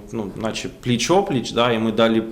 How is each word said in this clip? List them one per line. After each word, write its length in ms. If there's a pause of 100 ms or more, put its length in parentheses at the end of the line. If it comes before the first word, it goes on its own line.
(120)
ну, 140 (100)
наче 340 (160)
пліч-опліч, 680
да, 180
і 60
ми 140
далі 400